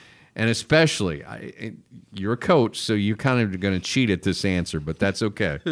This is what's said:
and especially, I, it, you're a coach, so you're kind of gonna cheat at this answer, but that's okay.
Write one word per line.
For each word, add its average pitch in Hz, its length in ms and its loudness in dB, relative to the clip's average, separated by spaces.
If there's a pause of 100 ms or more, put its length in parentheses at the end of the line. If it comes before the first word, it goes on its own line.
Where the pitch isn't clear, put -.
(360)
and 113 120 0
especially, 117 760 2
I, - 120 -14
it, - 380 -12 (380)
you're 101 200 -4
a 123 40 -2
coach, 123 420 4
so - 160 -2
you're 104 220 2
kind 127 260 2
of 92 180 -2
gonna 95 200 0
cheat 123 300 0
at 90 120 0
this 95 220 0
answer, 90 360 0
but 78 180 -6
that's 98 240 0
okay. 95 360 -2 (140)